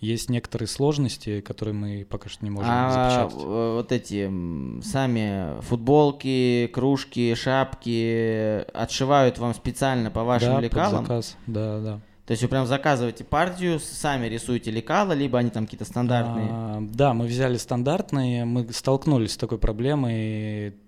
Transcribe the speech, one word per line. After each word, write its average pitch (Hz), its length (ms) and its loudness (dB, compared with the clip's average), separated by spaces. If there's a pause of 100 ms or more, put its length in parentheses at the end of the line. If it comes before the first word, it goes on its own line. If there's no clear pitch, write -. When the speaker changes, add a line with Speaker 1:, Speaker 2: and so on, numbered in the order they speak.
Speaker 1:
Есть 113 300 -2
некоторые 117 380 -2
сложности, 135 720 0
которые 107 320 -6
мы 101 340 -6
пока 101 220 -10
что - 140 -12
не 104 60 -4
можем 101 220 -2
Speaker 2:
А, 127 560 4
Speaker 1:
запечатать. 69 180 -8
Speaker 2:
в-, 113 280 0
вот 117 180 -2
эти, 101 320 -2
м, 82 580 -4
сами 107 800 0
футболки, 127 1120 4
кружки, 123 640 2
шапки 113 1300 0 (100)
отшивают 131 640 2
вам 120 160 -2
специально 123 560 -2
по 113 140 -2
вашим 120 240 4
Speaker 1:
Да, 127 80 4
под 127 80 2
Speaker 2:
лекалам? 156 400 2
Speaker 1:
заказ, 117 320 -2 (100)
да, 107 340 -2
да. 107 200 -6 (260)
Speaker 2:
То 117 60 0
есть 113 120 -2
вы 120 40 4
прям 131 180 2
заказываете 123 580 0
партию, 175 560 0
с-, - 40 -10
сами 135 440 -2
рисуете 113 420 -2
лекала, 170 440 2
либо 135 240 0
они 120 120 2
там 110 140 -2
какие-то - 200 -10
стандартные? 117 640 0
Speaker 1:
А, 113 300 -6
да, 117 320 2
мы 117 140 0
взяли 123 300 0
стандартные, 127 880 -2
мы 117 280 -2
столкнулись 135 600 2
с - 40 -8
такой 113 220 -4
проблемой, 110 1160 -2 (140)